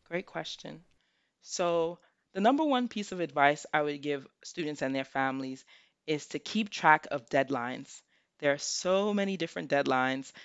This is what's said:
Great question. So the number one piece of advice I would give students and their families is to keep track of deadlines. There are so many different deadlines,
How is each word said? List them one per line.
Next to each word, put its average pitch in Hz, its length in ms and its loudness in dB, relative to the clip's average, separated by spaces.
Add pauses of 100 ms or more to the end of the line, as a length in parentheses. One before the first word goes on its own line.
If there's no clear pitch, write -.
Great 180 220 -6
question. 160 560 -12 (580)
So 170 580 -2 (360)
the 190 60 -4
number 269 220 6
one 254 260 2
piece 208 220 -6
of 185 100 -6
advice 147 520 4
I 156 80 4
would 147 220 -4
give 143 240 -4 (180)
students 151 380 -6
and 135 120 0
their 135 100 -2
families 135 600 -4 (420)
is 151 220 -2
to 156 100 -8
keep 214 300 -2
track 156 420 4
of 143 200 -6
deadlines. 135 720 -2 (380)
There 143 120 2
are 143 60 0
so 196 560 0
many 196 220 0
different - 340 -6
deadlines, 135 600 0 (120)